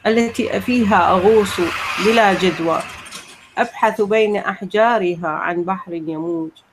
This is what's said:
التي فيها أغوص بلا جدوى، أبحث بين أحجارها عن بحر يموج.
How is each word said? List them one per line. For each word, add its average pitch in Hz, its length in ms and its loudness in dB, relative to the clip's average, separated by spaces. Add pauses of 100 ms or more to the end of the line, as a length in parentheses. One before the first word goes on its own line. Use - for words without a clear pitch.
التي 226 540 0
فيها 202 500 2
أغوص 190 500 4 (440)
بلا 214 300 4
جدوى، 165 460 0 (800)
أبحث 226 420 0
بين 208 360 2
أحجارها 190 920 -2
عن 170 340 -4
بحر 185 300 -6
يموج. 160 580 -6 (220)